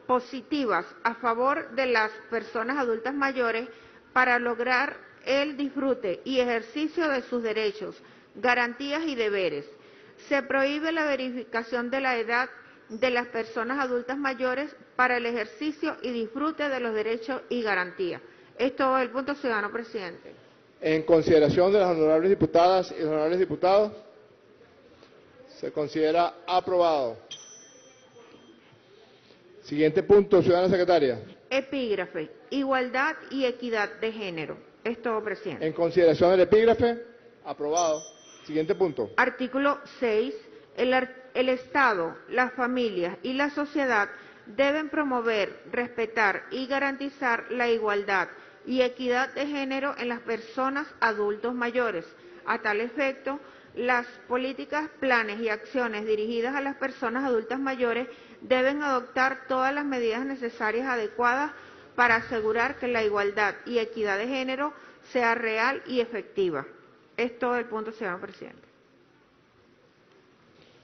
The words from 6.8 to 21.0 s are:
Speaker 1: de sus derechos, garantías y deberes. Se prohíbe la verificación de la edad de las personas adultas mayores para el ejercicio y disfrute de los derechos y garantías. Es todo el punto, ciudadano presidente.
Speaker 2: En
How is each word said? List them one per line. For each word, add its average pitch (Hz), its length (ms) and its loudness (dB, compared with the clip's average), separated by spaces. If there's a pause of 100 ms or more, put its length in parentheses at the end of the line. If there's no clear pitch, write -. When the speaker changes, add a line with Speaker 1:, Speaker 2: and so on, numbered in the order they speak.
Speaker 1:
de 269 140 0
sus 247 200 -4
derechos, 214 580 -4 (360)
garantías 247 720 0
y 277 100 -4
deberes. 190 480 0 (640)
Se 277 140 2
prohíbe 285 500 0
la 320 120 0
verificación 247 840 -4
de 269 100 -2
la 262 160 0
edad 233 320 -2 (400)
de 226 220 0
las 240 160 0
personas 233 540 -4
adultas 247 360 -2
mayores 269 580 -4 (200)
para 247 220 2
el 240 100 -2
ejercicio 285 720 -4
y 254 120 -4
disfrute 285 560 -4
de 262 120 -2
los 233 140 -2
derechos 226 540 -4
y 240 140 -2
garantías. 180 600 -2 (340)
Es 254 200 0
todo 262 220 4
el 254 120 0
punto, 262 240 -4
ciudadano 214 360 -2
presidente. 226 640 -10 (480)
Speaker 2:
En 156 220 2